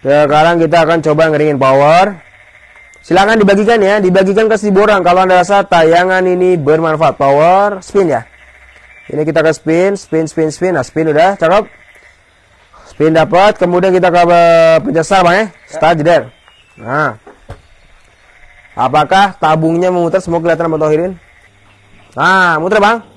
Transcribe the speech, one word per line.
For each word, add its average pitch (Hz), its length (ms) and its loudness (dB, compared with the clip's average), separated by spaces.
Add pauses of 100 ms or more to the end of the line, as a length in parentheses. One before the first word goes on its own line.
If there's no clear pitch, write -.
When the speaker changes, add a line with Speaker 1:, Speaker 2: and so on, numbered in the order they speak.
Speaker 1:
Sekarang 151 600 0
kita 165 240 2
akan 165 160 -2
coba 156 320 0
ngeringin 151 240 0
power. 147 560 2 (880)
Silakan 208 400 0
dibagikan, 202 400 2
ya, 196 160 0
dibagikan 196 480 0
ke 220 160 0
seribu 202 240 2
orang 208 160 0
kalau 180 240 2
Anda 185 160 2
rasa 196 240 0
tayangan 175 640 2
ini 180 320 0
bermanfaat. 156 560 0
Power, 180 640 0
spin, 180 320 -2
ya. 113 160 -8 (800)
Ini 151 160 -4
kita 156 160 -2
ke 160 160 0
spin, 185 400 -2
spin, 160 320 -6
spin, 156 240 -4
spin. 180 240 -4
Nah, 127 80 -4
spin 160 240 -4
udah, 165 320 0
cakep. 185 240 0 (1300)
Spin 160 240 0
dapat, 185 400 2
kemudian 180 320 0
kita 180 240 0
ke, 175 80 2
eh, 170 640 2
pencet 165 240 -4
start, 190 160 2
Bang, 170 80 2
ya. 202 80 0
Speaker 2:
Ya. 214 80 -6 (160)
Speaker 1:
Start, 160 320 -2
jeder. 156 240 0 (560)
Nah. 123 400 -6 (1600)
Apakah 151 640 0
tabungnya 160 480 0
memutar? 180 320 -2
Semoga 170 320 -4
kelihatan, 165 160 -4
Bang 156 160 -4
Tohirin. 165 280 -2 (1000)
Nah, 170 480 0
muter, 190 160 -2
Bang. 214 240 0 (140)